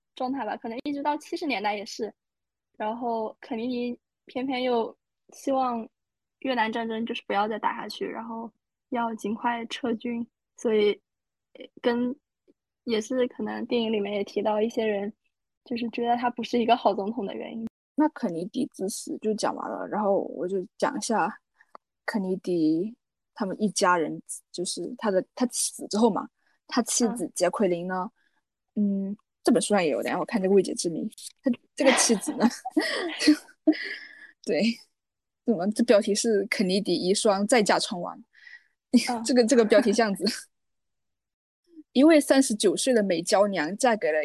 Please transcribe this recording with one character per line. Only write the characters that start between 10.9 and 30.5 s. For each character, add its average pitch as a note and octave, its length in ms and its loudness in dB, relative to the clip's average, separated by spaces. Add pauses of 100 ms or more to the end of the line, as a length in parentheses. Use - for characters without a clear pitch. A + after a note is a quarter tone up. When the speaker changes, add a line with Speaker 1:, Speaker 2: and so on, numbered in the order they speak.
Speaker 1:
呃， - 100 -18 (180)
跟， B3 320 0 (680)
也 A3 160 0
是 B3+ 260 0
可 B3 160 -8
能 G#3+ 240 -6
电 A#3+ 160 0
影 A3 100 0
里 A3 60 0
面 G3+ 160 -2
也 G3+ 80 -2
提 G#3 180 -4
到 G#3+ 220 2
一 A#3 60 0
些 A3+ 180 -2
人， G#3 260 -2 (520)
就 B3 120 -6
是 A3+ 140 -4
觉 A#3+ 180 -4
得 A#3+ 80 2
他 A#3+ 140 0
不 A#3+ 140 -8
是 A#3+ 120 -2
一 A#3+ 80 4
个 A3+ 120 6
好 G#3 180 0
总 G#3 160 -4
统 A3+ 160 -6
的 - 80 -8
原 - 180 -10
因。 A3+ 140 -10 (340)
Speaker 2:
那 D4+ 100 4
肯 F#3+ 220 -6
尼 E3 120 -6
迪 - 280 -4
之 F#3+ 160 -6
死 - 300 -8
就 G#3+ 160 -2
讲 F#3+ 220 -2
完 - 120 -8
了， F#2 200 -8
然 F#3 120 -4
后 G3 200 2 (160)
我 E3 100 -6
就 F#3 180 -4 (120)
讲 - 200 -2
一 G#3 40 -4
下 G#3+ 360 -2 (680)
肯 G#3 160 -2
尼 F#3 140 -2
迪 F3 580 0 (400)
他 - 100 -4
们 F#3 160 -6
一 G#3+ 100 2
家 F3+ 280 2
人， D#3+ 240 -4 (300)
就 F3 120 -6
是 F3+ 340 -8
他 A3 120 -2
的， F#3 100 4 (140)
他 B3+ 160 0
死 - 380 -6
之 G3+ 100 -4
后 A3 100 6
嘛， - 200 -2 (400)
他 - 140 0
妻 A#3 340 0
子 F#3 180 -4
杰 F3 160 2
奎 G3+ 160 0
琳 F3 220 0
呢， F#3 200 -4 (680)
Speaker 1:
嗯。 G3 320 0
Speaker 2:
嗯， G#3 80 -6 (260)
这 - 80 4
本 G#3 100 6
书 - 80 -4
上 G3+ 140 4
也 D#3 80 2
有， A2 100 0
等 A#2+ 120 -2
下 D3+ 40 -2
我 F3+ 80 -2
看 G#3+ 160 -4
这 F#3+ 80 0
个 G3 60 4